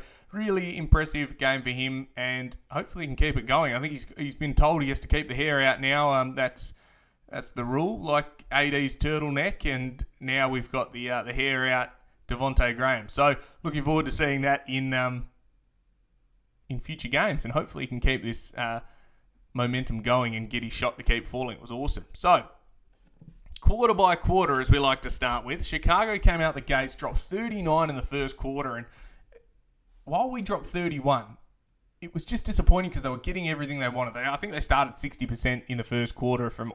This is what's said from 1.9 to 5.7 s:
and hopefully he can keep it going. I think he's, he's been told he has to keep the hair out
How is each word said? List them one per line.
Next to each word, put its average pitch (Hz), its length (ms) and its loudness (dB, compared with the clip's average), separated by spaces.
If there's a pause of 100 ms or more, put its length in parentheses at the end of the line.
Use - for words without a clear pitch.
and 127 400 -4 (140)
hopefully 165 360 -8
he - 20 -8
can 131 80 -6
keep 147 220 2
it 117 100 -4
going. 135 260 2
I 120 60 -2
think 151 140 -6
he's, 135 120 -10 (140)
he's 143 160 -6
been 147 180 -4
told 156 300 6
he 135 60 0
has 135 100 -2
to - 80 -10
keep 147 220 0
the 123 60 -6
hair 143 240 0
out 131 220 4